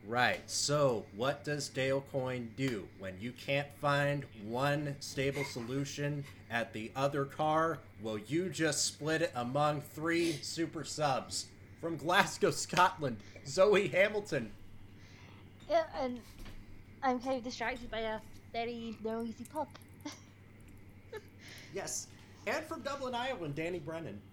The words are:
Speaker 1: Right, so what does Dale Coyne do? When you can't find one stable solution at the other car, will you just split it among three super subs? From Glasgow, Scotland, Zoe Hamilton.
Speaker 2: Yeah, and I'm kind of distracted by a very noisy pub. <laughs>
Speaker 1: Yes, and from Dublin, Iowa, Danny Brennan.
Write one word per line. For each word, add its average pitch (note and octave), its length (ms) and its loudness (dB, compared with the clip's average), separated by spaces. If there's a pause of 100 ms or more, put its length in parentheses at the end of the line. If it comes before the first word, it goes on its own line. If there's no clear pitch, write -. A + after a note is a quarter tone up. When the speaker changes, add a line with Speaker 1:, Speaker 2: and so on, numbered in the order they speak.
Speaker 1:
Right, A#2 380 4
so C#3 600 4 (100)
what C3+ 280 0
does D3 260 -2
Dale C3+ 420 2
Coyne B2+ 440 -2
do? A2+ 320 0 (120)
When F#2 200 -8
you A#2+ 120 -4
can't C#3+ 360 0 (140)
find C#3+ 440 2 (200)
one C#3+ 540 0
stable C#3 440 0
solution C#3 800 -2 (280)
at A#2 200 0
the A2 240 -6
other C#3 300 2
car, D#3 540 2 (200)
will G#2+ 200 -2
you E3+ 300 0
just D3 360 2
split D#3+ 380 0
it - 100 0
among C#3+ 480 2
three E3 520 2
super D#3 500 -4
subs? C3+ 640 0 (320)
From E3 160 -2
Glasgow, F3 540 6
Scotland, C#3+ 680 4 (280)
Zoe F#3+ 420 8
Hamilton. F3 640 2 (1200)
Speaker 2:
Yeah, D#4+ 140 6 (180)
and B3 180 -2 (840)
I'm B3+ 160 4
kind C4 180 0
of A3 60 -4
distracted A#3+ 480 -4
by A3 80 -2
a A3 180 -2 (340)
very A#3 520 -4
noisy A3+ 500 -4
pub. D4 140 -2 (360)
<laughs> D4 80 -8 (1600)
Speaker 1:
Yes, - 320 -4 (400)
and D4+ 180 0
from D#4 160 -8
Dublin, C4+ 320 -4
Iowa, A#3+ 360 -2
Danny D#3+ 280 -2
Brennan. D3+ 420 -8 (140)